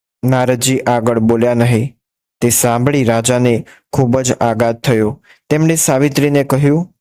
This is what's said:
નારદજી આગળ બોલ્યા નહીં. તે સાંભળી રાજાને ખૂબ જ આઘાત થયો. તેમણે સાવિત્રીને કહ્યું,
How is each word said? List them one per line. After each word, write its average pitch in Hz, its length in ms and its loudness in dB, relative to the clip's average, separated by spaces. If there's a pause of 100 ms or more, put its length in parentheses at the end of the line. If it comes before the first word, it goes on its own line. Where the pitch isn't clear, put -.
(240)
નારદજી 127 560 0
આગળ 120 400 0
બોલ્યા 117 340 2
નહીં. 120 440 0 (440)
તે 120 80 2
સાંભળી 123 540 0
રાજાને 117 600 0 (280)
ખૂબ 131 280 0
જ 127 100 -2
આઘાત 117 500 -2
થયો. 110 400 0 (280)
તેમણે 160 260 0
સાવિત્રીને 143 680 0
કહ્યું, 143 580 0